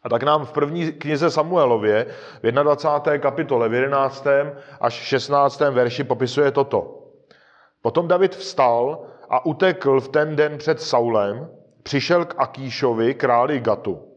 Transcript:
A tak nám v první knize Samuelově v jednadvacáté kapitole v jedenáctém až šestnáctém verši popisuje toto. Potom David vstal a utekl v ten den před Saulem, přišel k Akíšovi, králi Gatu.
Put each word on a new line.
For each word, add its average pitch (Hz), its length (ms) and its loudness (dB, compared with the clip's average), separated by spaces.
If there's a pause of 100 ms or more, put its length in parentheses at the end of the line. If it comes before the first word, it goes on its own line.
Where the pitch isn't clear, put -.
A - 60 -6
tak 117 140 2
nám 147 220 2
v - 60 -16
první 156 400 -2
knize 151 400 -2
Samuelově 123 720 2 (360)
v - 40 -6
jednadvacáté 147 720 2
kapitole 135 500 0
v 117 40 -2
jedenáctém 139 840 0 (260)
až 120 120 0
šestnáctém 139 800 0
verši 123 300 0
popisuje 127 480 0
toto. 139 520 -2 (800)
Potom 165 260 0
David 185 280 2
vstal 127 720 0 (240)
a - 160 0
utekl 147 540 2
v - 80 -6
ten 151 280 0
den 147 220 2
před 156 240 -2
Saulem, 117 680 0 (340)
přišel 165 420 0
k 170 120 -14
Akíšovi, 127 760 -2
králi 131 460 2
Gatu. 101 420 -4 (160)